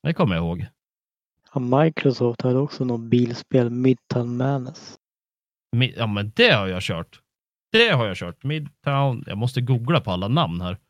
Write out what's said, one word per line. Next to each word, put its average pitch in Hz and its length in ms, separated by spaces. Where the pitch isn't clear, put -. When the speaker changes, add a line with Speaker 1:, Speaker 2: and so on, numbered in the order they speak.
Speaker 1:
Det 160 120
kommer 104 200
jag 85 100
ihåg. 87 220
Speaker 2:
Ja, 135 60
Microsoft 127 800
hade 127 160
också 139 260
något 120 160
bilspel, 120 720
Midtown 123 680
Madness. 131 580
Speaker 1:
Mi-, 123 200
ja, 113 100
men 104 300
det 233 140
har 104 160
jag 92 160
kört. - 380
Det 226 160
har 127 180
jag 92 100
kört. 87 280
Midtown. 139 840
Jag 98 120
måste 123 220
googla 123 400
på 107 120
alla 92 160
namn 110 320
här. 90 180